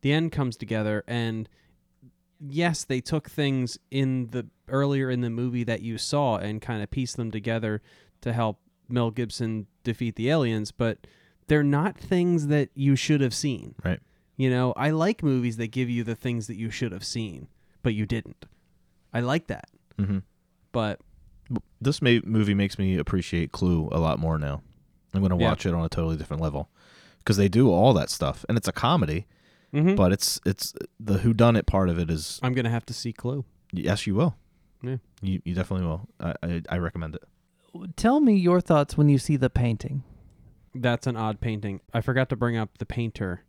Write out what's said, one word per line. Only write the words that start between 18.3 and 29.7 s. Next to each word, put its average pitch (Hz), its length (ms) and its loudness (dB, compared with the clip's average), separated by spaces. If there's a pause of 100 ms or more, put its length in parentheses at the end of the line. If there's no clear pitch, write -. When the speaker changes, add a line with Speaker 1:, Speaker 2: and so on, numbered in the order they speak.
Speaker 1:
I 117 60 0
like 131 280 0
that. - 220 -10 (280)
Speaker 2:
Mm-hmm. 98 220 0 (520)
Speaker 1:
But 107 300 -2 (480)
Speaker 2:
W-, 123 120 -4 (200)
this 139 200 0
ma-, 120 220 6
movie 104 300 2
makes 101 260 2
me 95 180 2
appreciate 85 540 -2
Clue 87 400 2
a 80 80 0
lot 80 200 2
more 80 180 0
now. 71 240 -4 (520)
I'm 98 80 2
gonna 92 160 2
Speaker 1:
Yeah. 82 120 4
Speaker 2:
watch - 160 -2
it 90 80 2
on 85 100 0
a 82 60 -2
totally 80 260 -2
different 76 260 -6
level 73 280 -4 (560)
'cause 104 100 2
they 98 140 4
do 113 220 6
all 107 240 6
that 78 140 0
stuff, - 380 -4
and 113 100 2
it's 110 120 -2
a - 20 -4
comedy, 101 560 0 (440)